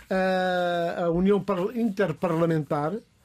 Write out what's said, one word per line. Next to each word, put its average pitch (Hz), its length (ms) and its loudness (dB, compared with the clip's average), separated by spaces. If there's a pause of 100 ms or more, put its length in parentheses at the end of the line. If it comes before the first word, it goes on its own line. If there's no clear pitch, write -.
eh, 185 880 0
a 175 120 0
União 190 320 2
Par-, 196 340 -2
Interparlamentar. 165 1200 0 (320)